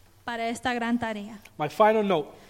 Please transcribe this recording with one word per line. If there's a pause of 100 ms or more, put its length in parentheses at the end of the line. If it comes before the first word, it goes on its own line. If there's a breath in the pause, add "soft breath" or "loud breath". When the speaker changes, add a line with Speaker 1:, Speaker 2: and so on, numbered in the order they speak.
(240)
Speaker 1:
para
esta
gran
tarea. (200)
Speaker 2:
My
final
note. (220 loud breath)